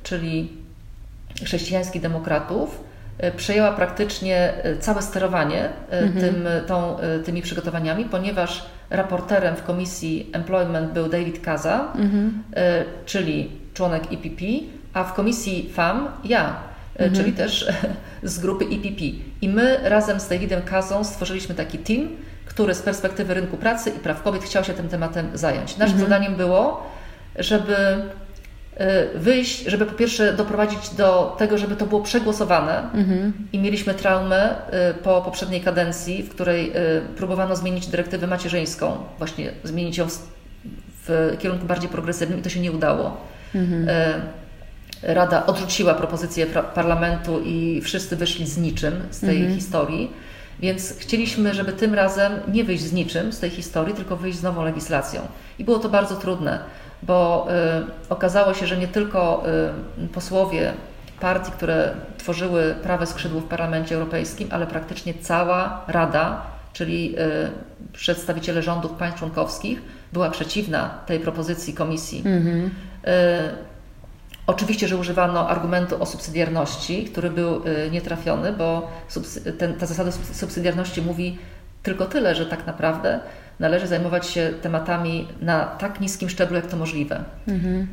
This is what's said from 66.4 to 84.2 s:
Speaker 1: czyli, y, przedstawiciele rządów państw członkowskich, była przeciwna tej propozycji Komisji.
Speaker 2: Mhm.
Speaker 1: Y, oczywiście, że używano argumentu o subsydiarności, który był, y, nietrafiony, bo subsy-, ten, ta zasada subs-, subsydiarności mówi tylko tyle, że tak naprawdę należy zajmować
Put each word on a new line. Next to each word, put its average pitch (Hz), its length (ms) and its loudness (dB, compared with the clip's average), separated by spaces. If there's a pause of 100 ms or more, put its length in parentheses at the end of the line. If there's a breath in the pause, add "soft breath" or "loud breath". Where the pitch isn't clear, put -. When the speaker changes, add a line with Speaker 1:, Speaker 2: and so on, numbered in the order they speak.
Speaker 1:
czyli, 170 460 -2
y, - 720 -4
przedstawiciele 170 680 0
rządów 170 300 0
państw 170 280 -4
członkowskich, 160 640 -4 (320 loud breath)
była 170 160 2
przeciwna 165 600 -2 (160)
tej 165 140 0
propozycji 165 540 -4
Komisji. 160 520 -4
Speaker 2:
Mhm. 170 400 4
Speaker 1:
Y, 175 1080 0 (720)
oczywiście, 208 400 2
że 185 100 2
używano 175 520 2
argumentu 175 540 2
o - 20 0
subsydiarności, 165 1000 -2
który 175 240 -2
był, 170 260 0 (120)
y, 156 240 0
nietrafiony, 165 640 -2
bo 165 340 0 (220 loud breath)
subsy-, - 440 -8
ten, 175 200 0
ta - 120 -4
zasada 175 240 -2
subs-, - 240 -6
subsydiarności 175 680 -2
mówi 175 360 -2 (460 loud breath)
tylko 190 220 0
tyle, 185 300 2
że 165 100 0
tak 160 220 -6
naprawdę 160 520 0 (400 loud breath)
należy 170 280 2
zajmować 175 400 0